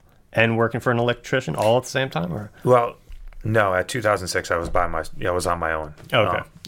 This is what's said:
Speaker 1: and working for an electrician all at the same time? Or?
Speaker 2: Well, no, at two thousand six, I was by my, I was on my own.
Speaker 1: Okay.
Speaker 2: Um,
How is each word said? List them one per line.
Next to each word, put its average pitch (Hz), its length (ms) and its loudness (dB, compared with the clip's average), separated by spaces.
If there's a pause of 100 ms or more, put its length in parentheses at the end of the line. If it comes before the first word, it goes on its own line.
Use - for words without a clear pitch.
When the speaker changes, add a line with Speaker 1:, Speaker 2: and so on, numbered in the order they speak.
(320)
Speaker 1:
and 113 260 2
working 113 240 0
for 127 100 2
an 117 80 2
electrician 120 560 -2
all 110 220 4
at - 60 0
the - 60 -12
same 135 200 -2
time? 170 240 -4
Or? 104 180 -10 (140)
Speaker 2:
Well, 123 320 4 (480)
no, 107 280 2
at 90 140 0
two 123 140 -4
thousand 101 260 0
six, 90 240 -4
I 87 60 2
was 85 120 -4
by 90 160 2
my, 82 180 -4 (220)
I 90 60 0
was 87 160 -2
on 85 120 0
my 82 120 -2
own. 78 220 -6 (200)
Speaker 1:
Okay. 104 240 4
Speaker 2:
Um, - 80 -6 (220)